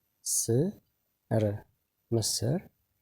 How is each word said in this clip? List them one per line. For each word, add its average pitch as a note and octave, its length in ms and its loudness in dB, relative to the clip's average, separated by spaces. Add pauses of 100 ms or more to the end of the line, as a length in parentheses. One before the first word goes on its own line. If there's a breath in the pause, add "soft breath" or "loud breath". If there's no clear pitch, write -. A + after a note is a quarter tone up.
(240)
ስ፣ - 180 -2 (880)
ር፣ A2+ 140 2 (680)
ምስር፣ A#2 500 0 (420)